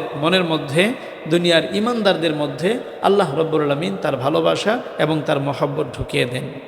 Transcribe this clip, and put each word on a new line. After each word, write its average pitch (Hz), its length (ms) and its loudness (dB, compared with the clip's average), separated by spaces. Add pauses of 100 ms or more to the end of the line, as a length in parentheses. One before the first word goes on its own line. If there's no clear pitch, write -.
(220)
মনের 180 220 2
মধ্যে, 160 500 0 (360)
দুনিয়ার 170 460 4
ঈমানদারদের 196 600 2
মধ্যে 160 440 -2 (220)
আল্লাহ 190 360 4
রাব্বুল 156 240 2
আলামিন 156 400 0
তার 147 140 0
ভালোবাসা 165 640 2 (200)
এবং 156 260 2
তার 147 140 0
মহব্বত 143 460 -2 (120)
ঢুকিয়ে 135 280 0
দেন। 127 180 -6 (240)